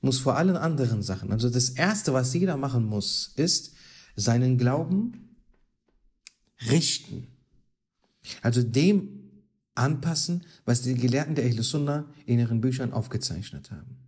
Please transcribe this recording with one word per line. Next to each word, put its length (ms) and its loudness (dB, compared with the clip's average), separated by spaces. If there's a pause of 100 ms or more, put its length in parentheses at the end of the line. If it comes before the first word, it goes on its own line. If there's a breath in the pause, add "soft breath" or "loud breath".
muss 160 2
vor 180 0
allen 220 2
anderen 440 0
Sachen, 300 -4
also 160 0
das 220 0
Erste, 420 0
was 220 0
jeder 240 2
machen 260 0
muss, 520 -2
ist 360 0 (440 loud breath)
seinen 420 2
Glauben 720 0 (1400)
richten. 580 0 (1160 loud breath)
Also 200 2
dem 680 2 (440)
anpassen, 680 -2 (220 loud breath)
was 160 2
die 100 -2
Gelehrten 440 0
der 100 0
Ahl 160 0
Sunnah 500 -2 (140)
in 120 2
ihren 220 2
Büchern 320 -2
aufgezeichnet 760 -6
haben. 260 -16 (120)